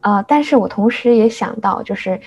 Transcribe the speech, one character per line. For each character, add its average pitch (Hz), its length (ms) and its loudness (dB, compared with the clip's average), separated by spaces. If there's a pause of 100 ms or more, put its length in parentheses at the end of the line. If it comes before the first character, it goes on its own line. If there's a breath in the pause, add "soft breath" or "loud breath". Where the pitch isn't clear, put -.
呃， 202 260 0
但 294 160 2
是 294 120 0
我 196 120 4
同 208 220 0
时 240 260 2
也 220 120 4
想 220 320 -4
到， 196 220 -2
就 - 120 -8
是 185 340 -6